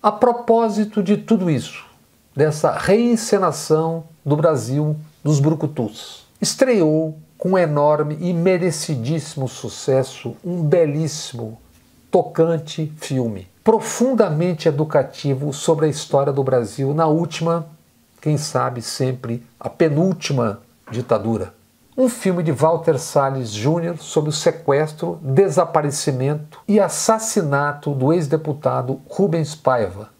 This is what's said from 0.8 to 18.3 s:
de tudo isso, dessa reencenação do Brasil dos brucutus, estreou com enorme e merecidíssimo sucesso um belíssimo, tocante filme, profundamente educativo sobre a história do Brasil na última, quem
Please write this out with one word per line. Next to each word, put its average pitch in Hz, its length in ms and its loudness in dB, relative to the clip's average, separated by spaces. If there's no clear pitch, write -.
de 190 140 2
tudo 190 340 2
isso, - 360 -4
dessa 151 360 2
reencenação 180 1300 2
do 147 140 2
Brasil 151 580 2
dos 147 160 2
brucutus, 147 840 -2
estreou 160 800 0
com 190 180 0
enorme 151 640 2
e 175 140 -2
merecidíssimo 160 1120 -2
sucesso 127 960 -4
um 175 180 -4
belíssimo, 147 960 -2
tocante 160 840 0
filme, 113 520 -4
profundamente 196 1040 2
educativo 143 840 0
sobre 156 340 0
a - 20 2
história 139 440 0
do 135 120 0
Brasil 131 500 0
na 165 120 2
última, 165 600 0
quem 151 180 0